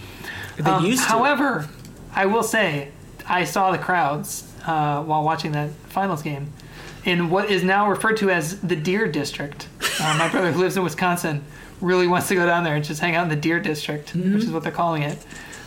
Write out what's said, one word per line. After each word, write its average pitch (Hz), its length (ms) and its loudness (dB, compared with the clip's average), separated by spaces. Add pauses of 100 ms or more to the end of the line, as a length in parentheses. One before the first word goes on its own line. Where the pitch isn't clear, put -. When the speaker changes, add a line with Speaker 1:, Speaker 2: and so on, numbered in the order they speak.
(560)
Speaker 1:
They 151 140 2
Speaker 2:
Um, 185 160 2
Speaker 1:
used 254 160 2
to. - 60 0
Speaker 2:
however, 240 600 2 (460)
I 196 120 2
will 220 160 4
say, 185 460 0 (400)
I 180 160 2
saw 190 260 2
the 170 80 0
crowds, 160 680 0 (220)
uh, 147 360 2
while 156 200 0
watching 156 300 0
that 147 180 -2 (180)
finals 185 340 -2
game 147 300 -6 (520)
in 175 260 2
what 208 200 2
is 185 140 4
now 196 240 6
referred 220 300 2
to 196 120 4
as 175 300 0
the 175 160 0
Deer 180 340 2
District. 143 560 -4 (340)
Uh, 156 180 0
my 165 100 2
brother 170 240 2
who 165 80 2
lives 185 160 2
in 190 60 2
Wisconsin 170 600 0 (380)
really 180 260 4
wants 175 220 2
to 202 60 2
go 180 100 4
down 175 200 4
there 156 100 0
and 147 100 0
just 151 160 -6
hang 175 160 2
out 170 60 4
in 170 80 0
the 151 60 0
Deer 160 240 2
District, 151 540 -4
Speaker 1:
Mm-hmm. 185 200 2
Speaker 2:
which 214 100 2
is 190 60 0
what 160 120 -2
they're 160 100 -2
calling 165 300 0
it. 147 160 -4 (480)